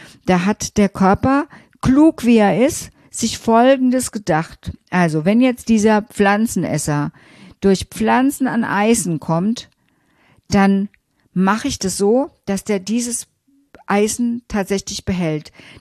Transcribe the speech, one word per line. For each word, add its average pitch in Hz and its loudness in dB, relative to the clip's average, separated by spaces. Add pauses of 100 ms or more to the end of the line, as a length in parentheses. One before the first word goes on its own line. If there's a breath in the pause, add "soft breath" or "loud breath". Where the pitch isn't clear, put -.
(260 loud breath)
Da 180 2
hat - -4
der 202 2
Körper, 262 0 (340 loud breath)
klug 294 2
wie 233 6
er 202 4
ist, - -4 (200 soft breath)
sich - -6
Folgendes 254 2
gedacht. 165 -4 (180)
Also, 160 0
wenn 214 2
jetzt 254 0
dieser 214 2
Pflanzenesser 160 -2 (480 loud breath)
durch 196 0
Pflanzen 247 0
an 226 -2
Eisen 202 0
kommt, 190 -4 (800)
dann 196 2 (440)
mache 196 0
ich 262 -6
das 185 -6
so, 240 0 (140)
dass 196 -6
der 208 -4
dieses 233 -6 (580)
Eisen 220 -2
tatsächlich 202 -6
behält. 165 -4 (300 loud breath)